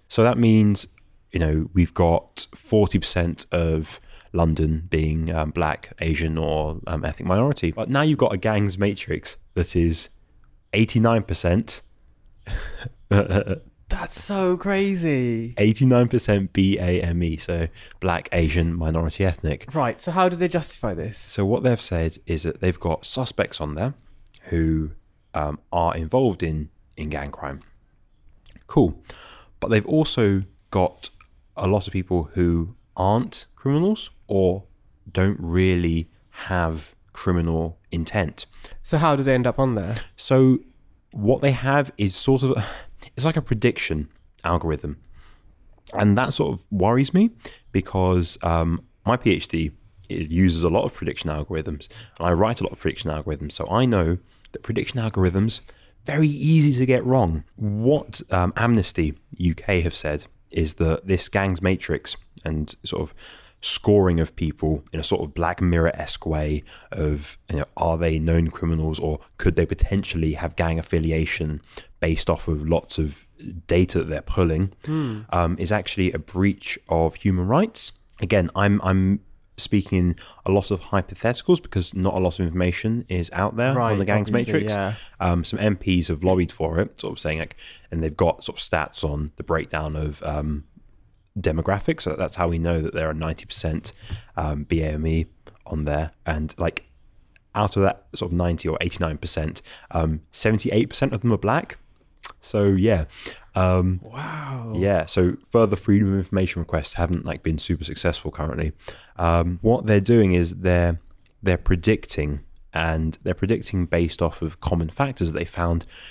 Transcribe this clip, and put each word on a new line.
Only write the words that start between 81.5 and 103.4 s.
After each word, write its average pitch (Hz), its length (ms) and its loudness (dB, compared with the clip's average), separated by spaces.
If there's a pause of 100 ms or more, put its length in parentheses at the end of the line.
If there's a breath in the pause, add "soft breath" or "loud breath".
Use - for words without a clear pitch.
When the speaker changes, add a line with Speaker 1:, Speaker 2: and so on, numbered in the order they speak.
Speaker 1:
because - 320 -4
not 95 200 0
a 92 40 -2
lot 92 220 0
of 92 40 0
information 90 640 -2
is 87 240 -4
out 101 220 -2
there 123 200 0
Speaker 2:
Right, 117 180 2
Speaker 1:
on 101 80 0
the 98 40 0
gangs 101 240 0
Speaker 2:
obviously, 120 260 0
Speaker 1:
matrix. 104 180 0
Speaker 2:
yeah. 101 220 -2 (260 loud breath)
Speaker 1:
Um, 87 240 2
some - 160 -6
M 104 160 0
Ps 90 320 0
have 80 160 -4
lobbied 90 260 4
for 80 300 -2
it, - 180 -4
sort - 140 -8
of - 80 -12
saying, 78 180 -4
like, - 180 -8 (360 loud breath)
and 82 100 -2
they've 78 140 -4
got 85 260 0
sort - 160 -10
of - 60 -6
stats - 440 -4
on 76 280 -4
the 80 80 -14
breakdown 78 500 -4
of, 76 300 -6
um, 76 400 -4 (720)
demographics. 95 640 -2
So 82 120 -4
that's 80 220 -6
how 87 120 0
we 85 100 0
know 82 240 0
that 80 100 -4
there 80 160 -4
are 78 60 -4
ninety 78 320 -6
percent, - 460 -6 (440 loud breath)
um, 73 280 -4
B 82 180 0
A 78 100 0
M 78 140 -4
E 82 200 0 (380)
on 76 220 -4
there. 76 240 -2 (160)
And, 78 320 -4
like, 82 260 -4 (720)
out 104 220 0
of 101 80 4
that - 200 0 (100)
sort 87 180 -4
of 87 40 0
ninety 87 320 0
or 80 140 -2
eighty-nine 82 340 -2
percent, 78 460 -6 (300 loud breath)
um, 80 280 0 (120)
seventy-eight 110 580 0
percent 139 240 -2
of 107 80 -4
them 120 100 2
are 104 60 2
black. 117 400 -2 (640)
So, 104 280 0
yeah. 95 380 4 (480 loud breath)